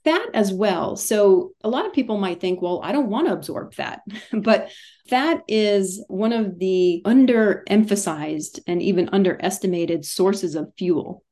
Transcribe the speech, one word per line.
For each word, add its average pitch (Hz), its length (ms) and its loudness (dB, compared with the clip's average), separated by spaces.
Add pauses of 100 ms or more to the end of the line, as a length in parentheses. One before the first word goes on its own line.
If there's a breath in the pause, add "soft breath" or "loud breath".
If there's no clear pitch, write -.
Fat 370 300 0
as 202 180 0
well. 190 460 -2
So 202 540 2 (120)
a 214 60 -2
lot 277 160 -2
of 403 80 -8
people 226 240 -2
might 185 240 -4
think, 185 220 -2
"Well, 175 200 -2
I 175 80 -4
don't 254 200 0
want 285 160 0
to 233 60 0
absorb - 420 -10
fat," - 260 -8 (180)
<laughs> - 140 -20
but 214 380 0 (360 loud breath)
fat 294 400 0
is 202 600 0
one 220 260 -2
of 202 240 -2
the 180 480 2
underemphasized 202 1600 2
and 175 160 -2
even 180 300 0
underestimated 180 920 0
sources 185 520 -2
of 156 220 -8
fuel 170 540 -4